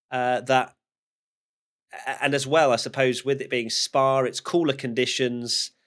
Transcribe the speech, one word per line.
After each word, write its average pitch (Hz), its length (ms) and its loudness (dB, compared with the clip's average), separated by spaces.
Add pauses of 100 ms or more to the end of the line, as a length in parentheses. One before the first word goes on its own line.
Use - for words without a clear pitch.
(120)
Uh, 123 300 -2
that, 131 340 0 (1300)
a-, 131 160 -4
and 143 100 0
as 135 140 -2
well, 143 260 4
I 113 40 4
suppose, 127 460 -2
with 135 180 -2
it - 80 -10
being 120 200 -2
Spa, 135 520 2
it's 123 180 -4
cooler 165 340 0
conditions. 120 1000 -2 (160)